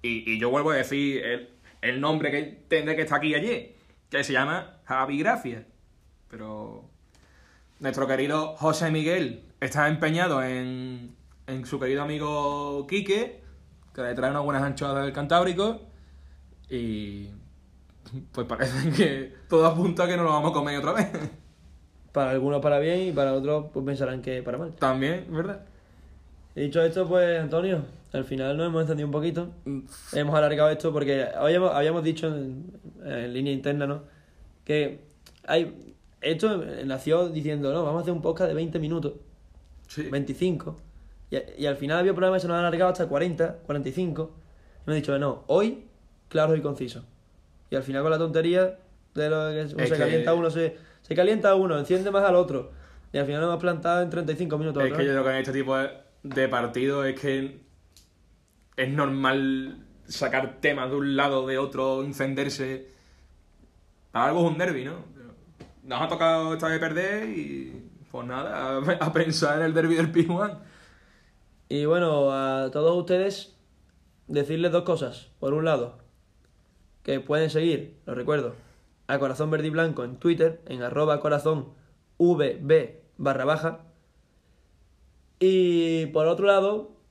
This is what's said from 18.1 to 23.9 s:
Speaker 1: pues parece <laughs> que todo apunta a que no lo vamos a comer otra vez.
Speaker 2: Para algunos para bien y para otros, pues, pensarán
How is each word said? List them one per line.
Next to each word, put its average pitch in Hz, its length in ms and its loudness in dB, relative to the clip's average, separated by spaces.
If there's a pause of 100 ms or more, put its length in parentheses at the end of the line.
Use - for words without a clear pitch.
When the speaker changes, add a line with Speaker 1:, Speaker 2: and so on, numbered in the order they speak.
Speaker 1:
pues 120 160 -6
parece 131 420 -2
<laughs> 156 80 0
que 135 380 0 (120)
todo 165 200 6
apunta 170 380 2
a - 20 0
que 175 100 0
no 170 60 2
lo 156 80 2
vamos 151 180 2
a 147 60 0
comer 143 240 0
otra 147 140 -2
vez. 214 140 2 (1040)
Speaker 2:
Para 135 200 0
algunos 135 300 0
para 147 180 4
bien 180 280 2
y 175 60 -2
para 139 180 2
otros, 147 400 0
pues, 135 140 -6
pensarán 131 360 -4